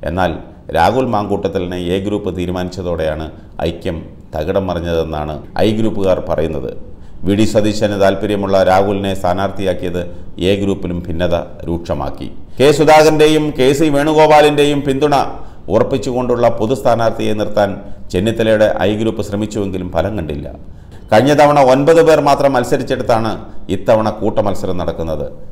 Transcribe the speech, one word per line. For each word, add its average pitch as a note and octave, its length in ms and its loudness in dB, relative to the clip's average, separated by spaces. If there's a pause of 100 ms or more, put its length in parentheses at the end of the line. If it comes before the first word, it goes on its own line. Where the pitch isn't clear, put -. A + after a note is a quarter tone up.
(100)
എന്നാൽ F2 220 0 (440)
രാഹുൽ A2 380 2
മാങ്കൂട്ടത്തലിനെ F#2+ 640 -4 (160)
എ - 100 0
ഗ്രൂപ്പ് G2+ 340 -4
തീരുമാനിച്ചതോടെയാണ് F2 880 -4 (440)
ഐക്യം F2 260 -8 (380)
തകിടം F#2 340 -2
മറിഞ്ഞതെന്നാണ് D#2+ 680 -4 (320)
ഐ - 20 4 (100)
ഗ്രൂപ്പുകാർ F#2+ 400 0 (100)
പറയുന്നത്. D#2 420 -4 (560)
വി G2+ 120 2
ഡി A2 140 4
സതീശന് G#2 500 0
താൽപ്പര്യമുള്ള G2 540 0 (140)
രാഹുലിനെ G2 500 2
സ്ഥാനാർത്ഥിയാക്കിയത് F#2 800 -2 (500)
എ - 20 4 (100)
ഗ്രൂപ്പിലും F2+ 440 -4
ഭിന്നത E2+ 280 -2 (340)
രൂക്ഷമാക്കി. C#2 600 -6 (300)
കെ C3 100 6 (100)
സുധാകരൻ്റെയും D3+ 680 6 (140)
കെ B2+ 100 4 (100)
സി D#3+ 160 4
വേണുഗോപാലിൻ്റെയും D3 920 4
പിന്തുണ C#3 280 0 (600)
ഉറപ്പിച്ചുകൊണ്ടുള്ള B2 760 0 (100)
പൊതു A2 220 0
സ്ഥാനാർത്ഥിയെ A2+ 600 0
നിർത്താൻ G#2 300 0 (420)
ചെന്നിത്തലയുടെ A2 560 2 (200)
ഐ - 20 2 (100)
ഗ്രൂപ്പ് A2 280 -2
ശ്രമിച്ചുവെങ്കിലും G2+ 680 -4
ഫലം F2+ 240 0
കണ്ടില്ല. D2 300 -8 (640)
കഴിഞ്ഞ A#2+ 300 4
തവണ D3 180 6 (140)
ഒൻപത് D3 340 6
പേർ D#3 120 6 (100)
മാത്രം C#3 280 2
മത്സരിച്ചെടുത്താണ് B2 760 0 (440)
ഇത്തവണ A2 320 2 (120)
കൂട്ടമത്സരം G2 640 0
നടക്കുന്നത്. D#2+ 440 -4 (260)